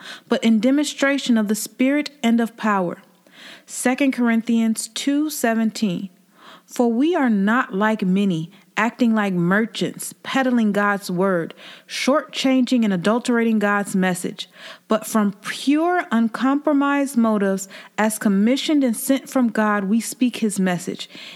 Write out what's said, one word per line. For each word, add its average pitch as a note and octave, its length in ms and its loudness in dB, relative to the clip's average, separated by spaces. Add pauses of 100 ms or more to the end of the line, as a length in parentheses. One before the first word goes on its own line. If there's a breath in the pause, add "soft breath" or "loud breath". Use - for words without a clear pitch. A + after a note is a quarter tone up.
(280 loud breath)
but - 160 -2
in A3+ 160 4
demonstration C4+ 760 0
of G#3+ 120 0
the G#3+ 60 0
Spirit C#4 560 -2 (120)
and A#3 180 2
of A3+ 160 -4
power." G3+ 420 -2 (680 loud breath)
Second C4 480 0
Corinthians A3+ 760 0
two C#4+ 420 -2
seventeen. A3 800 -2 (560 loud breath)
"For A#3+ 260 0
we D4+ 240 2
are C4 140 2
not G#3+ 440 0
like G#3+ 300 0
many, F#3 460 0 (280 loud breath)
acting A3+ 360 2
like G3+ 180 0
merchants, F#3 800 -2 (100)
peddling B3 480 0
God's G3+ 400 0
word, F3+ 440 0 (340 loud breath)
shortchanging C4 960 0
and G#3 80 2
adulterating A3+ 680 0
God's G3+ 380 0
message, F#3 540 -2 (360 loud breath)
but A3 200 -2
from G#3 340 0
pure, E4 680 0
uncompromised C#4 1080 0
motives, G3+ 520 0 (280 loud breath)
as A3 220 0
commissioned B3 680 2
and A#3 100 0
sent - 360 -2
from B3+ 180 0
God, G#3 360 0
we G#3+ 160 0
speak - 380 -2
his G3+ 220 -2
message F3+ 480 -2 (280 loud breath)